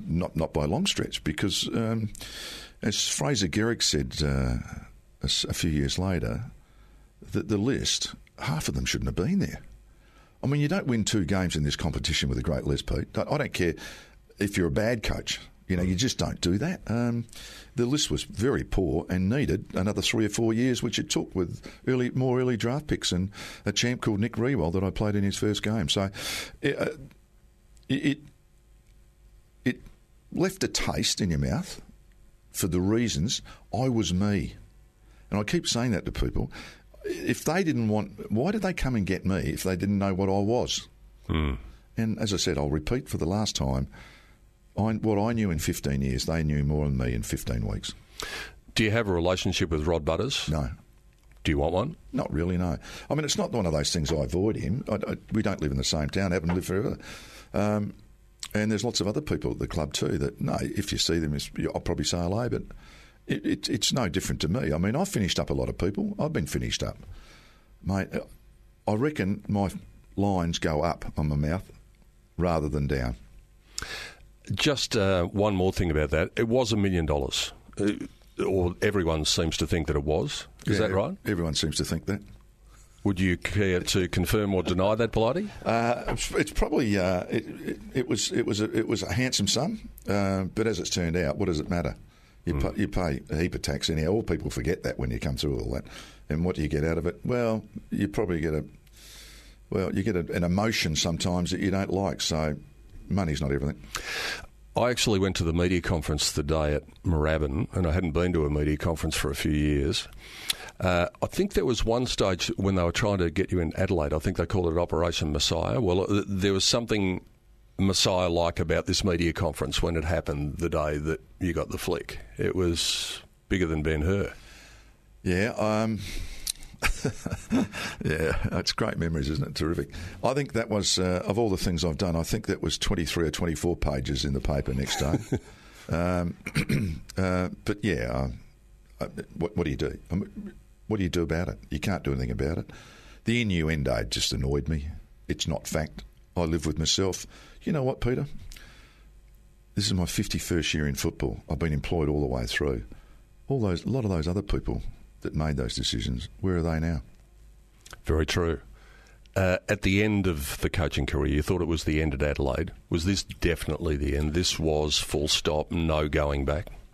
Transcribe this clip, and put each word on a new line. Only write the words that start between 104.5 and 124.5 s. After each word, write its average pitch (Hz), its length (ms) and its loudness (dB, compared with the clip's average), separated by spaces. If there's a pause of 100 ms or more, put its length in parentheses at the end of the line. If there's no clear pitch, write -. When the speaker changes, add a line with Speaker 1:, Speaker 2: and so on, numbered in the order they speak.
Speaker 2:
I 120 140 4
actually 110 300 2
went 95 160 2
to 90 80 0
the 82 80 2
media 87 300 4
conference 78 500 0
the 80 100 0
day 76 320 2
at 71 80 0 (220)
Moorabbin, 76 720 2
and 90 120 2
I 78 60 2
hadn't 87 200 2
been 87 200 2
to 80 140 4
a 71 40 2
media 73 260 2
conference 80 380 -2
for - 160 -2
a 69 60 -2
few 82 160 0
years. 73 560 2 (720)
Uh, 90 260 4 (160)
I 120 40 0
think 196 260 0
there - 120 2
was 120 200 2
one 120 220 2
stage 95 500 0
when 98 180 2
they 90 80 4
were 85 80 4
trying 101 280 2
to 85 120 4
get 90 220 0
you 90 80 4
in 78 160 2
Adelaide. 85 360 2
I 78 60 2
think 92 180 0
they 85 100 0
called 90 280 2
it - 40 4
Operation 85 540 2
Messiah. 82 480 2
Well, 92 200 4 (120)
uh, 101 140 2
there 98 260 2
was 95 120 2
something 104 600 2 (540)
Messiah-like 90 800 4
about 85 280 2
this 92 180 0
media 85 280 2
conference 76 480 -2
when 85 160 2
it 80 80 0
happened 76 540 -2
the 85 100 0
day 76 300 0
that 78 220 -2 (180)
you 90 140 0
got 78 160 -2
the - 100 -6
flick. - 400 -4 (200)
It - 180 0
was - 640 0 (280)
bigger 92 180 2
than 78 180 0
Ben-Hur. 80 480 2 (920)